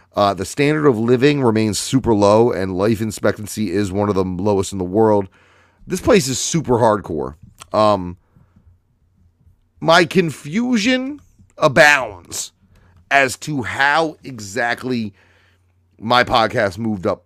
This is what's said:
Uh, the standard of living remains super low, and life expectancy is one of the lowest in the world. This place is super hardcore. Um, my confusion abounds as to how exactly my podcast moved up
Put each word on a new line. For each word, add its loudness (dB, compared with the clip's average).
Uh, 2
the -6
standard 0
of 2
living 2
remains 0
super 0
low, 6
and -4
life 0
expectancy -4
is -2
one 0
of -2
the 2
lowest -2
in -10
the -6
world. 2
This -6
place 4
is -4
super -2
hardcore. -2
Um, 2
my 4
confusion -2
abounds 2
as 2
to -6
how -2
exactly -6
my 0
podcast 0
moved -6
up -4